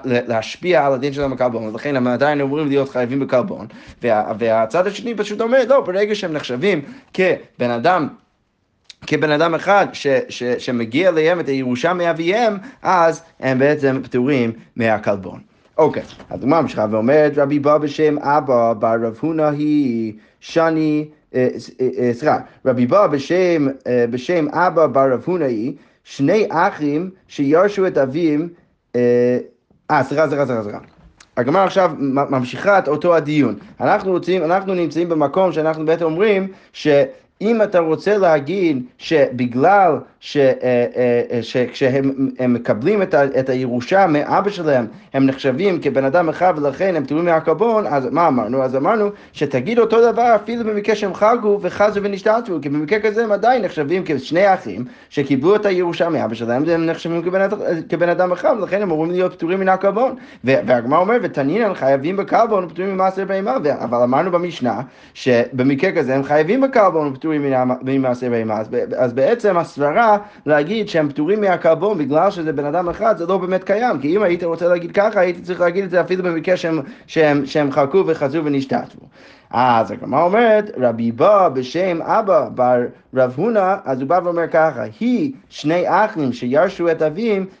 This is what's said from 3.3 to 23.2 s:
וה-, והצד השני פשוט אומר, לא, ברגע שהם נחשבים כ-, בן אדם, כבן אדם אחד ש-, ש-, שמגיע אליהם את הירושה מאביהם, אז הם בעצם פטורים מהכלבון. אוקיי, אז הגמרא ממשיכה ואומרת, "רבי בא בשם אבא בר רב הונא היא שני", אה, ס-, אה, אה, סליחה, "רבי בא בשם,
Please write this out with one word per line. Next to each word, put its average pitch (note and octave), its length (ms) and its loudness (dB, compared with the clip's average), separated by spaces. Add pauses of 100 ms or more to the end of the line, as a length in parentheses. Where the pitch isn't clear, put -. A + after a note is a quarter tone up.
וה-, A2 340 0
והצד A2+ 500 0
השני G#3 280 -8
פשוט G#3 260 -6
אומר, A#3 260 2
לא, C4 140 4
ברגע G3+ 340 -2
שהם F3+ 180 -6
נחשבים D3 480 -2 (320)
כ-, - 60 -6 (400)
בן B2 100 0
אדם, C#3 380 0 (1000)
כבן D3+ 240 0
אדם D#3+ 240 2
אחד F3+ 380 2
ש-, - 140 -6 (220)
ש-, - 140 -10
שמגיע B2 640 -2
אליהם E3 300 2
את D3+ 80 -6
הירושה C3+ 460 -2
מאביהם, F3+ 640 0 (240)
אז E3 420 2 (160)
הם C3 200 -2
בעצם C#3 440 2
פטורים B2 480 0 (240)
מהכלבון. G#2 640 -2 (380)
אוקיי, - 260 2 (260)
אז F#2 100 -10
הגמרא C#3+ 220 2
ממשיכה A#2 300 -2
ואומרת, C#3+ 460 2
"רבי C#3+ 220 0
בא D3 180 2
בשם D3+ 420 0
אבא C3 540 2
בר A2+ 280 0
רב A2+ 200 -4
הונא D#3 360 0
היא C3+ 560 -2 (260)
שני", D#3 680 0 (280)
אה, B2+ 120 2 (100)
ס-, - 120 -14 (120)
אה, B2+ 80 2 (100)
אה, A#2+ 140 0
סליחה, C3 240 0 (280)
"רבי B2 200 2
בא F#3 220 4
בשם, E3 600 0 (200)